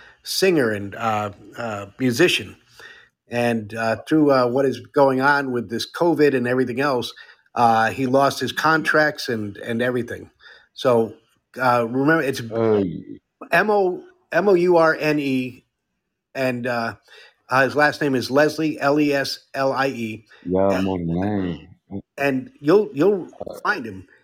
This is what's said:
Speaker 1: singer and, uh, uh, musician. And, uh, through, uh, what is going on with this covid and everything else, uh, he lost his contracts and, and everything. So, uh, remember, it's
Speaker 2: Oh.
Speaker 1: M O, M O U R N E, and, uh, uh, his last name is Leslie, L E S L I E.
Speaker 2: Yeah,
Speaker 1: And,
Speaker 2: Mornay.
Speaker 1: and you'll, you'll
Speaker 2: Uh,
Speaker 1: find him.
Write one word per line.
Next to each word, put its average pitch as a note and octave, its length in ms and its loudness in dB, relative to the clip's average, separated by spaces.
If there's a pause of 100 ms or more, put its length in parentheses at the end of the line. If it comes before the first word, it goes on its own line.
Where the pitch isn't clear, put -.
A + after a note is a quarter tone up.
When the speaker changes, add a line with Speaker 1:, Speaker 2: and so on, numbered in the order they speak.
(220)
Speaker 1:
singer D#3+ 480 0
and, G2+ 240 -6
uh, G#2+ 380 -4 (260)
uh, G#2 300 -8 (100)
musician. B2+ 580 0 (720)
And, A#2 460 -2
uh, A2+ 240 -2 (100)
through, D#3 240 4
uh, B2+ 160 4
what C3+ 180 0
is B2 140 -2
going C3+ 420 2
on C#3 300 2
with A2+ 200 -6
this A2+ 200 -6
covid D3+ 440 2
and B2 120 -2
everything B2+ 320 -2
else, C3+ 320 -2 (440)
uh, A2+ 340 4
he C3 160 -4
lost C3+ 340 2
his A#2+ 120 -4
contracts D3+ 760 0
and, G#2+ 280 -6
and A#2 240 -6
everything. A#2+ 480 -4 (440)
So, A#2 420 2 (440)
uh, B2 300 2
remember, C#3+ 320 2
it's C3 200 -4 (100)
Speaker 2:
Oh. A2 320 2 (680)
Speaker 1:
M G3+ 200 2
O, F#3+ 320 0 (280)
M F3 160 2
O G3+ 60 6
U F3 240 4
R D#3+ 220 4
N D3+ 200 0
E, C3 440 -4 (720)
and, B2+ 340 -4
uh, A#2 280 -4 (540)
uh, C3 140 4
his B2 140 -2
last D3 240 2
name C#3+ 120 0
is A#2+ 160 -2
Leslie, D3+ 500 0
L C#3+ 200 2
E D3 140 2
S C3+ 400 -4
L C3+ 180 -2
I C3 160 -2
E. A2+ 380 -8 (180)
Speaker 2:
Yeah, F#2+ 280 0
Speaker 1:
And, F#2+ 140 0
Speaker 2:
Mornay. F2+ 840 -4 (480)
Speaker 1:
and C3+ 420 -2
you'll, F#3 340 2
you'll E3 360 0 (100)
Speaker 2:
Uh, - 240 -6
Speaker 1:
find F#3 220 -4
him. F#2+ 200 -14 (180)